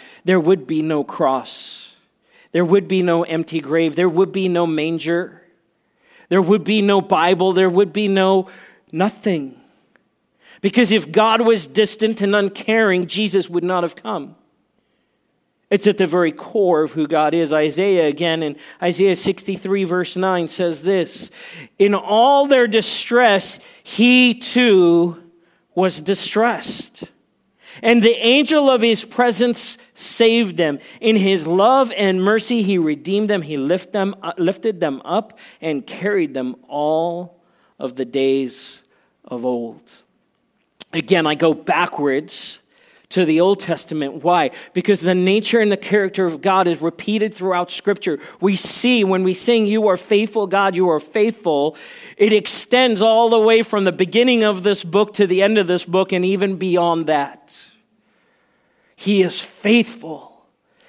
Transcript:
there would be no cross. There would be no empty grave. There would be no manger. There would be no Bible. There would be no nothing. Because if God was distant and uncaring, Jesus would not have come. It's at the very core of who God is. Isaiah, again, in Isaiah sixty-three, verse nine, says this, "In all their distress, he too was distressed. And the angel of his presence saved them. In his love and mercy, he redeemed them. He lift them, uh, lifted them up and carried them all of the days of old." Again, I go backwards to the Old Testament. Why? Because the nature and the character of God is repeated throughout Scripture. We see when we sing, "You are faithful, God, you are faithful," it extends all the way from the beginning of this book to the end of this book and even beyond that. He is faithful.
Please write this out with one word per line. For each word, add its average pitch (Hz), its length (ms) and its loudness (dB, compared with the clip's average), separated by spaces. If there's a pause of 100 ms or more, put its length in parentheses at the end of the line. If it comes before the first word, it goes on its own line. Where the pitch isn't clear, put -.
(240)
there 185 160 2
would 160 260 2
be 156 160 -2
no 156 220 -2
cross. - 800 -6 (680)
There 175 140 0
would 175 220 2
be 185 160 0
no 170 200 2
empty 160 360 -6
grave. 151 360 0
There 180 140 2
would 170 220 0
be 190 160 -2
no 175 180 0
manger. 165 760 -4 (880)
There 185 120 2
would 185 220 2
be 208 180 0
no 202 200 2
Bible. 180 500 2
There 185 180 2
would 180 240 0
be 208 140 -2
no 190 400 0 (440)
nothing. 160 680 -4 (1000)
Because 202 300 2
if 165 200 0
God 220 300 2
was 220 260 2
distant 220 540 -2
and 202 140 0
uncaring, 196 680 0
Jesus 190 440 -2
would 170 160 -4
not 180 180 -2
have 165 120 -6
come. 175 400 -10 (1300)
It's 202 160 0
at 202 120 2
the 185 100 0
very 165 240 0
core 175 520 0
of 151 100 -6
who 156 120 -4
God 156 280 0
is. 160 180 0
Isaiah, 156 560 0
again, 160 340 -2
in 147 140 -6 (260)
Isaiah 180 360 0
sixty-three, 190 680 -4
verse 180 320 -4
nine, 180 320 -2
says 165 360 -4
this, 180 460 -4 (480)
"In 202 160 4
all 247 540 2
their 254 200 4
distress, 220 920 0 (240)
he 247 500 4
too 180 880 2 (540)
was 185 240 0
distressed. - 1120 -4 (720)
And 233 180 4
the 226 140 4 (100)
angel 277 440 4
of 254 120 2
his 226 220 2
presence 240 760 -2 (160)
saved 226 640 0
them. 151 240 -2 (220)
In 220 160 2
his 190 280 0
love 226 520 2
and 190 260 0
mercy, 220 400 0
he 190 140 0
redeemed 170 520 -2
them. 202 120 -2
He 147 160 -8
lift 160 340 -4
them, 196 320 -4
uh, 165 140 -6
lifted 185 420 -2
them 143 240 -4
up 208 340 -6 (220)
and 151 260 -6
carried 180 480 -4
them 127 220 -8 (140)
all 160 720 -6 (360)
of 127 200 -12
the 131 80 -6
days 135 760 -4 (420)
of 123 200 -10
old." 120 460 -8 (1000)
Again, 165 340 0
I 151 80 0
go 160 180 2
backwards 156 1080 -4 (480)
to 185 140 0
the 156 160 2
Old 190 220 4
Testament. 151 600 -6
Why? 160 300 2 (220)
Because 185 260 0
the 180 160 0
nature 208 460 2
and 208 100 2
the 190 60 0
character 190 480 -2
of 156 160 -4
God 190 260 2
is 156 140 -2
repeated 208 520 -4
throughout 180 380 -4
Scripture. 185 480 -4 (220)
We 190 160 2
see 240 480 0
when 190 180 2
we 185 100 2
sing, 226 320 2
"You 214 220 2
are 185 80 4
faithful, 214 500 0
God, 196 300 0
you 180 140 2
are 156 100 2
faithful," 160 800 -2 (400)
it 202 160 4
extends 226 680 0
all 226 280 4
the 226 100 4
way 226 220 4
from 208 240 -2
the 180 80 0
beginning 220 500 2
of 196 200 -2
this 196 200 0
book 202 300 0
to 202 120 2
the 185 160 2
end 214 160 2
of 185 100 0
this 175 180 -2
book 190 260 -2
and 180 140 0
even 190 320 -2
beyond 170 480 0
that. 143 580 -4 (1300)
He 196 280 0
is 180 180 -2
faithful. - 1080 -2 (420)